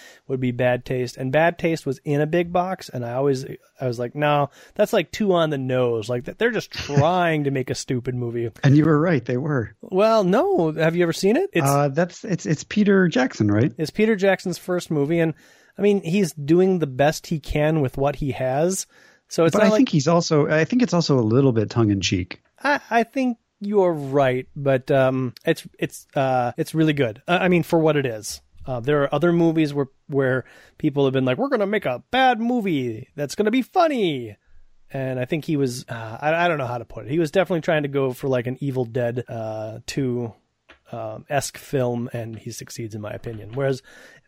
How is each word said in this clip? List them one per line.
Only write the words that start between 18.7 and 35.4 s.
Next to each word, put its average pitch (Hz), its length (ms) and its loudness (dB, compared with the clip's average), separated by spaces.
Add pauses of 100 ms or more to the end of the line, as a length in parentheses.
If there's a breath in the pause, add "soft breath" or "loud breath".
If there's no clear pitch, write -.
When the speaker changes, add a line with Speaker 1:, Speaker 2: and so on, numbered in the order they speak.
Speaker 1:
So - 160 0
it's 165 100 4
Speaker 2:
But 202 100 2
Speaker 1:
not - 40 6
Speaker 2:
I - 40 6
Speaker 1:
like 214 80 4
Speaker 2:
think 262 100 4
he's 143 180 0
also, 165 400 2
I 156 160 2
think 247 180 0
it's 196 120 2
also 156 260 2
a - 20 4
little 123 300 4
bit 110 180 0
tongue 110 220 2
in 98 100 2
cheek. 90 400 -4 (220)
Speaker 1:
I, 277 160 0 (100)
I 226 140 2
think 247 340 -2 (220)
you're 202 340 2
right, 135 640 0
but, 135 360 0
um, 131 420 2 (120)
it's, - 220 -2 (120)
it's, - 360 -8
uh, 127 420 0
it's 156 180 -6
really 156 180 2
good. 123 340 -2
Uh, 175 140 2
I 190 60 2
mean, 175 160 4
for 170 160 0
what 156 180 4
it 135 80 0
is. 110 360 -8 (240)
Uh, 127 160 -6
there 143 220 2
are 143 120 0
other 170 160 2
movies 165 420 2
where, 143 140 -2 (200)
where 131 360 0 (340 soft breath)
people 143 280 0
have 131 80 2
been 131 120 2
like, 127 120 0
"We're 247 100 -2
gonna 220 180 0
make 208 200 -2
a 123 260 -4
bad 254 300 2
movie 160 720 -2
that's 143 180 -6
gonna 214 180 0
be 262 100 2
funny." 190 760 0 (560)
And 131 280 -4
I 123 60 -4
think 156 200 -4